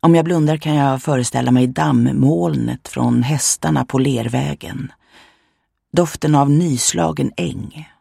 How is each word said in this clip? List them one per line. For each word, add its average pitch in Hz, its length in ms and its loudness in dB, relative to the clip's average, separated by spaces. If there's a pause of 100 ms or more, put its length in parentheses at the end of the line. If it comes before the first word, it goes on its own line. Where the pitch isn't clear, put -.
Om 165 140 6
jag 165 100 4
blundar 156 320 2
kan 156 180 -4
jag 139 280 0
föreställa 127 480 -2
mig 127 160 4
dammmolnet 135 1200 0
från 120 340 0
hästarna 143 640 -2
på 131 140 -2
lervägen. 131 960 -4 (1000)
Doften 151 420 0
av 139 160 4
nyslagen 160 840 0
äng. 156 520 -8 (120)